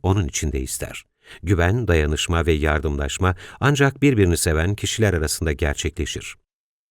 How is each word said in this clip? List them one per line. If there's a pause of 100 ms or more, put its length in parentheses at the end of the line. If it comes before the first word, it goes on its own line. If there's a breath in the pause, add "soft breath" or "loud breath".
onun
için
de
ister. (380 loud breath)
Güven,
dayanışma
ve
yardımlaşma (240 loud breath)
ancak
birbirini
seven
kişiler
arasında
gerçekleşir. (560)